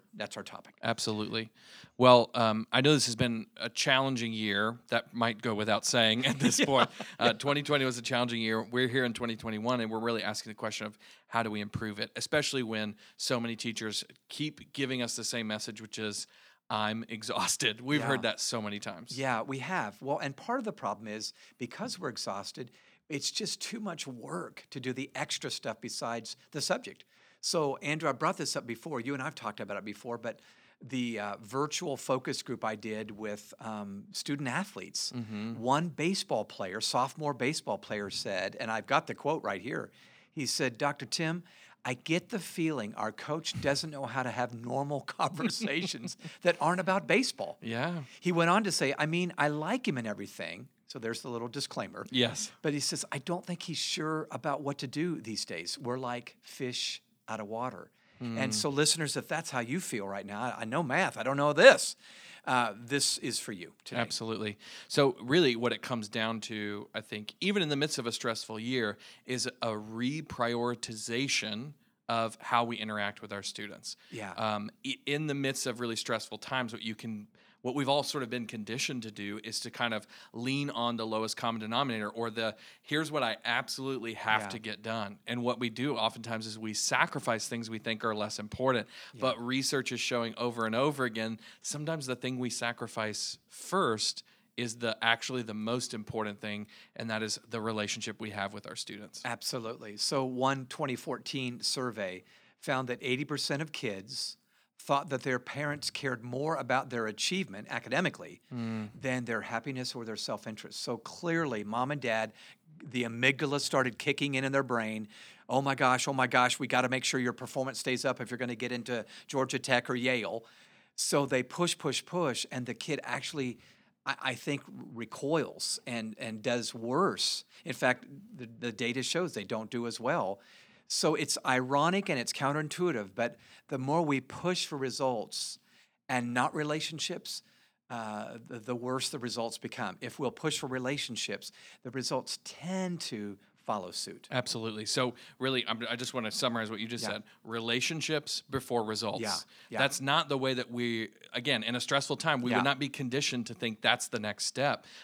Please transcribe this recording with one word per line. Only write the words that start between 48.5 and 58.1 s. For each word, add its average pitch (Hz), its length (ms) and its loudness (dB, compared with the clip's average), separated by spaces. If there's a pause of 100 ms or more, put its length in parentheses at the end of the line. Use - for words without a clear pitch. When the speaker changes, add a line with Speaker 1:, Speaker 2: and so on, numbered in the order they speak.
Speaker 1:
on 208 140 6
to 185 80 2
say, 143 260 4
"I 156 80 2
mean, 175 320 2
I 147 100 6
like 160 400 0
him 156 80 4
and 117 100 -2
everything." 101 640 -6 (200)
So 139 100 -10
there's 113 240 -4
the 135 80 -8
little 120 180 -4
disclaimer. 104 640 -6
Speaker 2:
Yes. 123 400 2 (100)
Speaker 1:
But 151 140 2
he 147 60 -2
says, - 320 -2
"I 143 60 -2
don't 185 280 -4
think 175 160 -6
he's 160 160 -4
sure 156 520 -2
about 139 300 -2
what 139 180 -2
to 143 80 -4
do 151 360 -2
these 110 240 -6
days. 85 320 -6
We're 123 200 -2
like 123 440 -6
fish - 580 -4 (280)
out 110 120 -4
of 104 60 -8
water." 113 440 -6 (280)